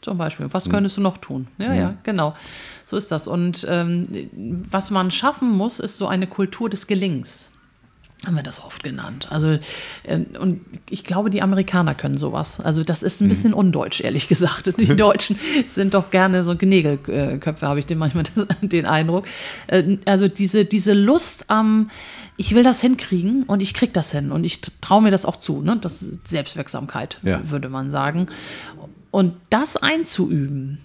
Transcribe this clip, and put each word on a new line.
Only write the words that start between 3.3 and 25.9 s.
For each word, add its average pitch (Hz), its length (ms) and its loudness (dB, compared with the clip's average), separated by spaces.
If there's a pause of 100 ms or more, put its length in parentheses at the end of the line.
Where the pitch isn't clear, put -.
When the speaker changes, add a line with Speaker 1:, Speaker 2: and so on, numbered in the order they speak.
Speaker 1:
ähm, 175 360 0 (680)
was 190 200 -2
man 185 200 2
schaffen 262 400 0
muss, 208 300 0
ist - 160 -6
so 196 100 -4
eine 185 220 0
Kultur 190 420 -4
des 196 160 -8
Gelingens. 180 640 -4 (760)
Haben 175 80 0
wir 147 80 -2
das - 220 -10
oft - 180 -16
genannt. 135 480 -10
Also, 156 280 2 (460)
ähm, 170 220 -2 (140)
und 180 200 0 (300)
ich - 140 -8
glaube, 202 260 -2
die 196 100 0
Amerikaner 190 540 2
können 139 240 -2
sowas. 143 400 -4
Also 160 240 0
das 160 220 -2
ist - 160 -2
ein 208 40 4
Speaker 2:
Mhm. 202 40 8
Speaker 1:
bisschen 208 260 4
undeutsch, 180 460 2
ehrlich 135 260 -2
gesagt. - 540 2
Die 220 60 6
Speaker 2:
<laughs> 143 100 6
Speaker 1:
Deutschen 208 420 4 (300)
sind 196 260 0
doch 190 160 2
gerne 185 320 4
so 175 120 0
Nägelköpfe, 147 1120 0
habe 143 100 0
ich 143 80 -4
den, 165 120 -2
manchmal 156 260 0 (100)
das, 208 200 0
<laughs> - 60 -8
den 180 260 0
Eindruck. 165 400 2 (420)
Äh, 185 360 4
also 196 220 4
diese, 196 380 2
diese 208 300 2
Lust 226 540 2
am, 220 420 4 (460)
ich - 200 0
will 240 80 8
das 254 160 4
hinkriegen 240 640 2
und 202 180 0
ich 190 120 -2
krieg 240 180 0
das 165 180 0
hin 143 220 -2
und 165 120 0
ich - 180 -6
t-, - 180 -10
traue 208 220 6
mir 214 100 8
das 185 120 2
auch - 120 -4
zu. 143 260 -4
Ne? 196 180 2
Das - 220 -8